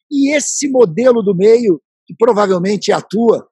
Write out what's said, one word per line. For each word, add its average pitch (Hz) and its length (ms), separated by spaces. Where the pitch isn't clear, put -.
e 277 240
esse 285 360
modelo 233 520
do 190 140
meio, 208 440
que - 120
provavelmente 202 720
é 190 40
a 160 60
tua, 196 520